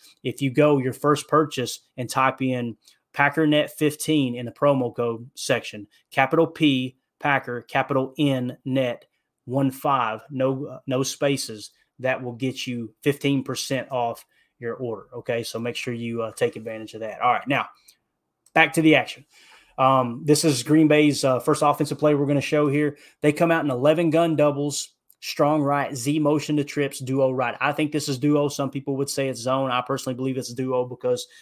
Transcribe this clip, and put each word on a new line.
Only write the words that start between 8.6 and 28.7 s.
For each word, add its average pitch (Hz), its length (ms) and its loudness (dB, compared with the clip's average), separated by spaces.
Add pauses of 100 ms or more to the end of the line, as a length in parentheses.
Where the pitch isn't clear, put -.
Net, 131 420 -2 (380)
one 135 260 0
five, 123 500 -2 (100)
no, 135 360 -2
uh, 127 200 -14
no 131 160 0
spaces, 131 680 -4 (280)
that 127 240 -2
will 123 100 -8
get 127 340 -6
you 120 260 -8 (100)
fifteen 139 420 0
percent 131 460 -6
off 120 340 -4 (340)
your 117 160 -8
order. 117 400 -8
Okay, 120 280 -4
so 113 160 -8
make 120 180 -6
sure - 180 -6
you, 117 280 -6
uh, 110 100 -6
take 120 240 -2
advantage 110 380 -12
of 110 60 -12
that. 107 200 -10
All 123 120 4
right, 110 140 -4
now 127 220 0 (840)
back 160 200 6
to 165 80 2
the 156 140 8
action. - 280 -2 (520)
Um, 131 480 2
this 147 200 4
is 135 180 2
Green 156 260 6
Bay's, 147 360 4
uh, 127 160 2
first 147 220 0
offensive 147 360 2
play 151 160 4
we're 143 120 0
gonna 143 140 2
show 147 280 0
here. 147 280 0 (240)
They 147 120 4
come 165 180 2
out 165 140 0
in 147 60 -2
eleven 156 400 2
gun 160 260 2
doubles, 147 540 0 (300)
strong 151 420 0
right, 143 340 -2
Z 143 240 -2
motion 151 360 0
to 147 80 0
trips, 143 340 -4
duo 131 320 0
right. 127 300 -2
I 143 120 2
think 151 200 -2
this 147 160 -2
is 135 100 -4
duo. 147 300 2
Some 139 220 -4